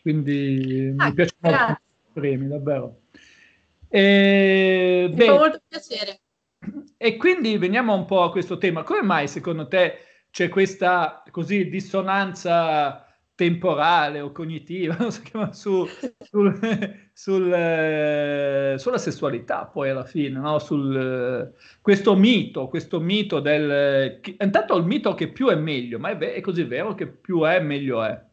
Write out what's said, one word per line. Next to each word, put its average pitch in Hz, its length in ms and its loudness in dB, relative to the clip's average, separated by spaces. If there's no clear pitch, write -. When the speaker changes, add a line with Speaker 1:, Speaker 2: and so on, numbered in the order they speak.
Speaker 1:
Quindi 135 960 -2
mi 147 80 2
Speaker 2:
Ah, - 80 0
Speaker 1:
piace 170 280 2
molto 165 180 2
Speaker 2:
grazie. 156 240 0
Speaker 1:
premi, 139 340 -2
davvero. 139 520 -6
E, 190 1200 4
Speaker 2:
Mi 156 60 -4
Speaker 1:
bene. 233 180 6
Speaker 2:
fa 285 60 8
molto 311 300 4
piacere. 208 520 -10
Speaker 1:
E 226 200 -2
quindi 247 420 0
veniamo 208 360 0
un 185 100 -2
po' 185 180 2
a 170 80 2
questo 175 280 -4
tema. 165 260 -2
Come 403 180 -2
mai, 165 260 0
secondo 156 380 -8
te, 180 320 2
c'è 175 180 -2
questa, 180 840 0
così, 175 380 -2
dissonanza 175 1400 -2
temporale 165 840 2
o 143 120 -10
cognitiva, 165 640 -6
<laughs> - 40 -8
non 233 100 -2
so - 120 -12
chiamare, 214 320 -8
su, 190 320 -2
sul, 202 400 0
sul, 185 380 -2
eh, 147 1300 0
sulla 247 200 -2
sessualità, - 680 -6
poi 139 240 -6
alla 131 160 -4
fine, 139 340 -4
no? 151 200 -2
Sul, 143 360 -2
eh, - 40 -20
questo 202 340 4
mito, 185 540 2
questo 165 320 -6
mito 185 400 -2
del, 147 300 0
eh, 139 500 0
chi-, - 180 -14
intanto 208 380 0
il 165 80 0
mito 202 300 -2
che 160 140 -6
più 254 200 0
è 196 60 4
meglio, 131 440 -4
ma 160 120 -6
è 208 80 -6
ve-, - 160 -4
è - 80 -8
così 175 220 -4
vero 147 300 -6
che 160 120 -8
più 170 380 -6
è, 170 160 2
meglio 139 440 -4
è? 110 180 -6